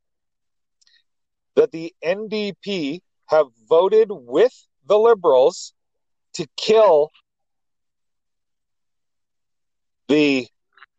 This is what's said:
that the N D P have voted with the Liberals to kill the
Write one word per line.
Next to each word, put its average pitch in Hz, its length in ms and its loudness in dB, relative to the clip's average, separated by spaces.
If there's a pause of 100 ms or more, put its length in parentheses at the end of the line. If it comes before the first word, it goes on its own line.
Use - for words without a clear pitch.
(1600)
that - 160 0
the 165 200 -14 (100)
N 196 260 -6
D 202 340 -6
P 180 400 -8 (240)
have 151 200 0 (200)
voted 196 440 2
with 160 420 -2 (340)
the 196 120 0
Liberals 175 720 2 (640)
to 156 120 -10 (100)
kill 196 540 2 (3000)
the 139 380 0 (520)